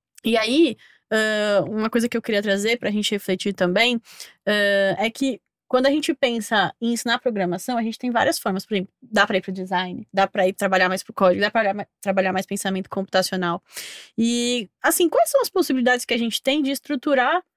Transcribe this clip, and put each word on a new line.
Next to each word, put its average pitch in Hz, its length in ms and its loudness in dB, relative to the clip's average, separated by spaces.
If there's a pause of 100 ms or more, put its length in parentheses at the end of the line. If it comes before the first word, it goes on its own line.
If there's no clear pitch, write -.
(240)
e 226 120 2
aí, 240 400 2 (360)
ãh, 214 560 2
uma 214 200 -2
coisa 233 200 0
que 240 80 -4
eu 226 60 -4
queria 208 200 0
trazer 208 360 0
pra - 120 -4
gente 208 220 -2
refletir 202 420 -2
também, 226 460 2 (460)
ãh, 202 520 2
é 220 120 -2
que 269 300 -4 (280)
quando 254 180 2
a 277 40 4
gente 302 220 0
pensa 226 680 0
em 233 140 0
ensinar 233 260 -2
programação, 202 580 -2
a 233 40 0
gente 220 140 -4
tem 254 140 -4
várias - 300 2
formas. 196 260 -4
Por - 80 -4
exemplo, 190 260 -4
dá 214 240 0
pra 208 140 0
ir - 20 -2
pro 190 120 -6
design, 185 600 -4
dá 190 140 2
pra 190 220 0
ir 196 40 0
trabalhar 190 360 2
mais 185 160 -4
pro - 80 -16
código, 185 280 4
dá 202 80 2
pra 226 120 0
olhar 202 140 0
ma-, 202 120 -10 (140)
trabalhar 190 320 0
mais 190 120 -2
pensamento 190 460 -4
computacional. 185 720 -2 (560)
E, 240 500 0 (140)
assim, 330 260 2
quais 571 220 2
são 554 100 4
as 494 80 0
possibilidades 247 560 0
que - 80 -4
a 240 60 0
gente 233 240 -4
tem 285 180 2
de 269 120 0
estruturar 285 680 0 (160)